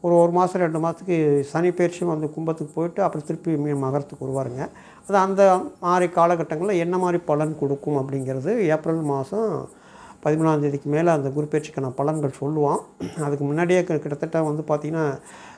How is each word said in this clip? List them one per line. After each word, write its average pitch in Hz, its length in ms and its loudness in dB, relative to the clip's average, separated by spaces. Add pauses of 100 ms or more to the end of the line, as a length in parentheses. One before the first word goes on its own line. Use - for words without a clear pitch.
ஒரு, 175 140 4
ஒரு 170 160 6
மாசம், 180 300 2
ரெண்டு 160 180 0
மாசத்துக்கு 160 600 2
சனி 165 300 0
பெயர்ச்சியும் 175 380 0
வந்து 156 240 -2
கும்பத்துக்கு 160 400 -6
போயிட்டு 170 300 -2
அப்புறம் 165 240 -2
திருப்பி 165 280 -4
மீ-, 147 220 -2
மகரத்துக்கு 139 480 -4
வருவாருங்க. 131 440 -6 (380)
அது 196 100 2
அந்த 190 440 4 (200)
மாதிரி 180 320 2
காலகட்டங்கள்ல 170 640 2
என்ன 170 200 0
மாதிரி 180 200 0
பலன் 156 420 0
கொடுக்கும் 139 380 -2
அப்படிங்கிறது 135 600 -2
ஏப்ரல் 165 440 0
மாசம் 147 680 -2 (540)
பதிமூணாம் 156 360 2
தேதிக்கு 143 300 -2
மேல 160 220 2
அந்த 143 180 0
குரு 147 220 -2
பெயர்ச்சிக்கான 135 460 -4
பலன்கள் 147 340 -2
சொல்லுவோம். 147 480 0 (440)
அதுக்கு 143 220 -2
முன்னாடியே 175 380 2
கி-, 170 160 -2
கிட்டத்தட்ட 160 420 -4
வந்து 156 260 -2
பார்த்தீங்கன்னா, 151 520 -2 (380)